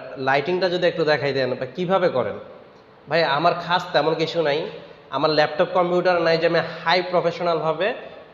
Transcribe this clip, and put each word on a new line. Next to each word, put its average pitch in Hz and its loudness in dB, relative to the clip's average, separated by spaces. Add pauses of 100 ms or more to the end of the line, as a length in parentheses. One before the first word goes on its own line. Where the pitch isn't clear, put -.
(160)
লাইটিংটা 147 0
যদি 170 0
একটু 160 0
দেখাই 139 2
দেন 127 0
বা 127 -6
কিভাবে 180 0
করেন?" 113 -2 (760)
ভাই, 160 2
আমার 147 2 (140)
খাস 175 -2
তেমন 160 2
কিছু 160 0
নাই। 151 0 (440)
আমার 147 0
ল্যাপটপ 151 2
কম্পিউটার 180 2
নাই 165 4
যে 165 2
আমি 165 2 (260)
হাই 180 2
প্রফেশনালভাবে 165 0 (400)